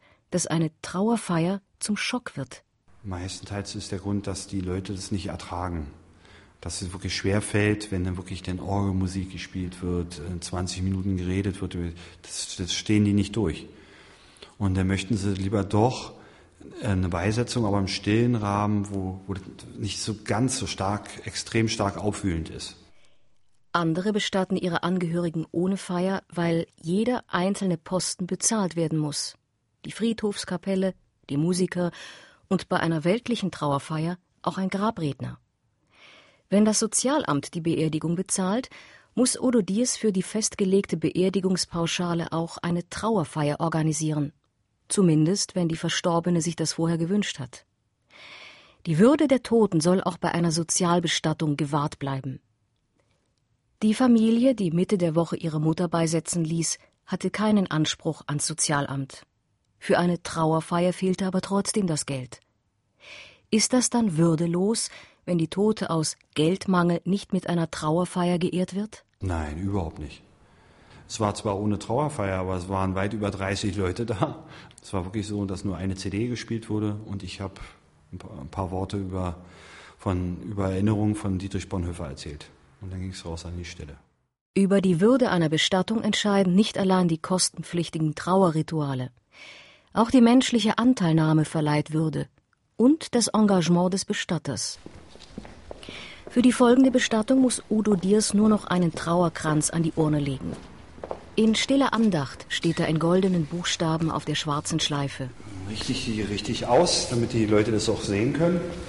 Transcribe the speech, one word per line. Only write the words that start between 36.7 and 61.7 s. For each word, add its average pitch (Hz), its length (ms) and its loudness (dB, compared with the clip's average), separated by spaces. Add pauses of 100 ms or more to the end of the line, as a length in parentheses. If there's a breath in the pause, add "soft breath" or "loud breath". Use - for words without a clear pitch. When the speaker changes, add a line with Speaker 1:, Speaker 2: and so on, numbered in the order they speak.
Speaker 1:
Sozialamt 226 720 0
die 170 80 -6
Beerdigung 160 560 0
bezahlt, 190 520 -2 (460 loud breath)
muss - 240 2
Udo 240 220 4
Diers 202 340 0
für 214 160 0
die 185 100 0
festgelegte 196 760 0
Beerdigungspauschale 175 1400 0
auch 165 240 -4
eine 170 320 -2
Trauerfeier 156 720 0
organisieren. 156 720 0 (560)
Zumindest, 170 680 4
wenn 175 140 0
die 160 80 -4
Verstorbene 170 640 0
sich 165 160 -4
das 160 160 -2
vorher 165 240 0
gewünscht 180 420 -2
hat. - 260 -14 (1200 loud breath)
Die 156 140 2
Würde 285 300 6
der 254 140 2
Toten 208 360 4
soll 180 220 4
auch 175 160 -2
bei - 160 -2
einer 170 180 2
Sozialbestattung 165 1040 0
gewahrt 147 440 -2
bleiben. 135 420 -6 (1400)
Die 214 120 4
Familie, 233 580 4
die 202 160 -2
Mitte 175 300 2
der 165 160 2
Woche 165 200 0
ihre 156 240 -4
Mutter 160 280 2
beisetzen 165 560 0
ließ, 165 340 -2 (300 soft breath)
hatte 185 240 -4
keinen 208 340 2
Anspruch - 640 -2
ans 147 180 -2
Sozialamt. 143 800 -4 (560)
Für 196 180 2
eine 175 240 2
Trauerfeier 165 720 0
fehlte 185 320 -2
aber 185 160 0
trotzdem 196 460 0